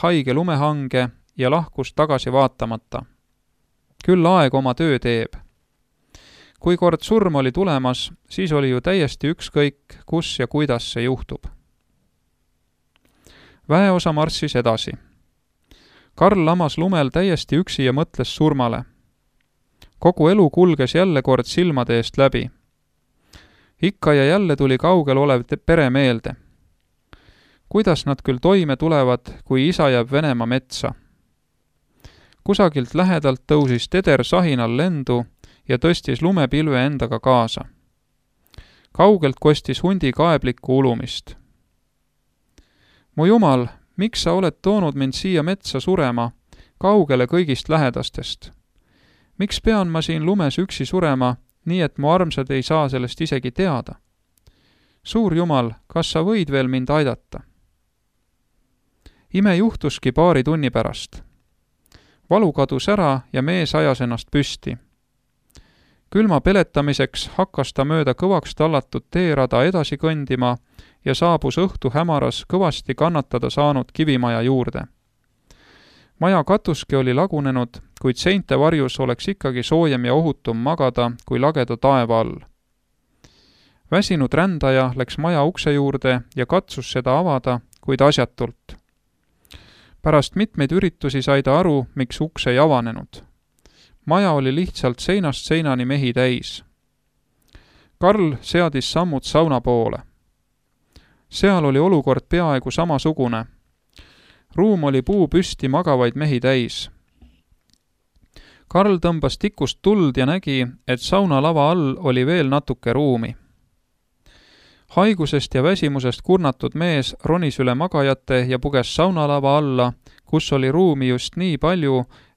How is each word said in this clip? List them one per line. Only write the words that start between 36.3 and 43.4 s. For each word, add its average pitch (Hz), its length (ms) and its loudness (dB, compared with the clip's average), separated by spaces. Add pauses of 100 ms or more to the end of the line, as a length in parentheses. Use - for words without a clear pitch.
endaga 120 340 -4
kaasa. 123 460 0 (1300)
Kaugelt 170 460 2
kostis - 440 0
hundi 175 280 0
kaebliku 135 640 0
ulumist. 123 580 -4 (1800)
"Mu 151 100 2
jumal, 160 420 4 (300)